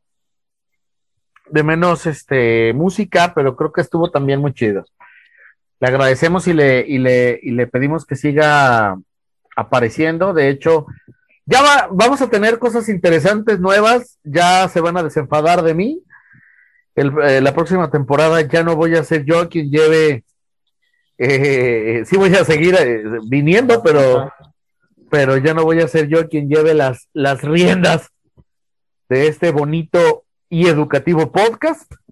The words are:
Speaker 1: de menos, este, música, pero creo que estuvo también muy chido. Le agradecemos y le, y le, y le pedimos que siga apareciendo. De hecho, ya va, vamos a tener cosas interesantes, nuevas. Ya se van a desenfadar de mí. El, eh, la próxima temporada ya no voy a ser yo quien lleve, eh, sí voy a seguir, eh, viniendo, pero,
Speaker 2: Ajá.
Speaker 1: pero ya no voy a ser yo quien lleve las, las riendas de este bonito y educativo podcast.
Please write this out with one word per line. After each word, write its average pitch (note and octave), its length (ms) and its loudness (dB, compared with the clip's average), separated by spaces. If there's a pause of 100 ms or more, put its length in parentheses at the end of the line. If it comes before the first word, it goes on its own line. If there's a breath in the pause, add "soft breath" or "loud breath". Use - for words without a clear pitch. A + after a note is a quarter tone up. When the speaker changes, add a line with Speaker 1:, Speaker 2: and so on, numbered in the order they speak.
(1500)
Speaker 1:
de D3+ 160 0
menos, E3 420 -2
este, A#2 680 0
música, F3 600 -2
pero C3+ 220 -2
creo D3+ 180 -4
que F3 80 -2
estuvo E3 300 -4
también C#3 280 -2
muy C#3+ 140 -2
chido. G#2 320 -2 (920 soft breath)
Le B2+ 80 0
agradecemos C3+ 600 0
y F3 60 0
le, C3+ 340 2
y C3+ 120 -2
le, B2 420 0
y C3+ 100 -10
le A#2+ 140 -2
pedimos C#3+ 400 -4
que C#3+ 100 -6
siga C#3 800 2 (600)
apareciendo. D#3 800 -2
De C#3 140 2
hecho, D3 360 0 (600 loud breath)
ya B3 160 4
va, C#4+ 280 2
vamos A#3+ 300 0
a B3 80 -2
tener A3+ 300 0
cosas A#3 300 -4
interesantes, F#3+ 680 0
nuevas. G#3+ 640 0
Ya F3 460 2
se F3+ 100 -4
van E3+ 180 -2
a F3 60 -2
desenfadar D3+ 600 0
de D#3+ 100 0
mí. B3 300 -6 (880 soft breath)
El, C#3 180 0 (120)
eh, C3+ 180 2
la C#3 140 0
próxima E3 340 -2
temporada D3+ 520 0
ya D#3+ 220 0
no E3 120 -2
voy E3 200 0
a D#3 80 0
ser D3+ 220 -4
yo E3+ 240 0
quien D3+ 220 -6
lleve, D#3 520 2 (960)
eh, B2 880 -2
sí F#3 120 0
voy F#3+ 180 4
a F3 100 2
seguir, D#3+ 300 2
eh, B2 260 2 (260)
viniendo, F#3+ 540 2
pero, C3+ 420 2
Speaker 2:
Ajá. - 300 -18 (560)
Speaker 1:
pero C3+ 280 0
ya D3+ 160 0
no D#3+ 100 0
voy E3 180 2
a D#3+ 60 0
ser D#3 220 -2
yo D#3+ 200 0
quien D3 200 -6
lleve D#3 240 2
las, C3+ 400 -2
las C#3 300 -2
riendas E3+ 680 0 (1000)
de C3+ 180 0
este D#3+ 240 -2
bonito D#3+ 760 -2 (240)
y F3 180 0
educativo D3+ 640 0
podcast. A3+ 600 -2 (200)